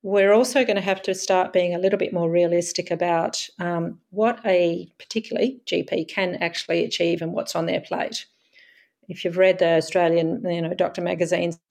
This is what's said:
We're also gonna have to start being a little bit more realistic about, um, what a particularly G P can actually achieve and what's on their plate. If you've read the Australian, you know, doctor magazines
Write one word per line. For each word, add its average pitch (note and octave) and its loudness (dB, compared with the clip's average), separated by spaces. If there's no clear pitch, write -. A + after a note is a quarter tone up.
We're G3+ 4
also B3+ 4
gonna G3+ 0
have F#3+ -2
to F#3+ -2
start F#3 0
being F3 2
a E3+ -2
little G3 2
bit - -2
more E3+ 0
realistic F3 2
about, E3+ 0
um, E3+ -4
what A3 0
a F3 2
particularly - -4
G E3+ -2
P D#3+ -4
can F3+ -4
actually E3+ -2
achieve E3+ -2
and E3 -6
what's E3 -6
on E3 -2
their E3+ -2
plate. - -6
If F3 -12
you've E3+ -2
read F#3 6
the E3+ 4
Australian, E3 2
you E3+ -2
know, E3 -4
doctor F3+ -2
magazines F3 -2